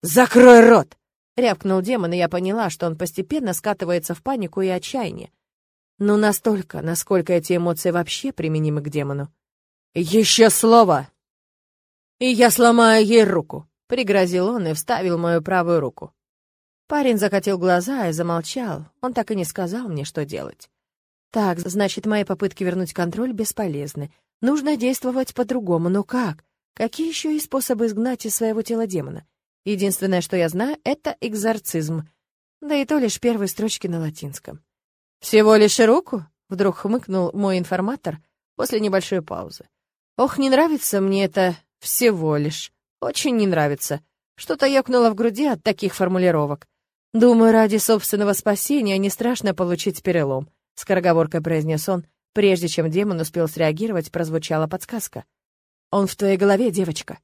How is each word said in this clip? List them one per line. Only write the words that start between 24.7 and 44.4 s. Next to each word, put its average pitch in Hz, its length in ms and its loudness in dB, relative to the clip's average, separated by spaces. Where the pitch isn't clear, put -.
действовать 254 580 -4
по-другому, 196 560 -2
но 196 140 0
как? 202 400 -6
Какие 240 340 -6
еще 311 220 -6
есть 302 160 -4
способы 254 400 -4
изгнать 226 400 -4
из 214 100 -4
своего 226 260 -2
тела 226 260 -4
демона? 156 380 -8
Единственное, 190 560 -2
что 185 160 -4
я 170 100 2
знаю, 220 360 -4
это 294 360 -6
экзорцизм. 196 880 -4
Да 294 140 -4
и 277 100 0
то 302 140 0
лишь 233 200 -2
первые 226 280 -2
строчки 208 400 -6
на 170 120 -4
латинском. 156 640 -12
«Всего 214 360 6
лишь 214 240 4
руку?» 226 440 2
вдруг 196 280 -2
хмыкнул 196 560 -4
мой 196 240 -2
информатор 180 600 -6
после - 240 -4
небольшой 190 440 -2
паузы. - 440 -14
«Ох, 254 200 0
не 269 140 0
нравится 277 500 0
мне 196 240 0
это 180 300 0
«всего 165 580 0
лишь». 147 340 -6
Очень 254 360 -2
не 208 100 2
нравится. 147 540 -2
Что-то 285 320 -2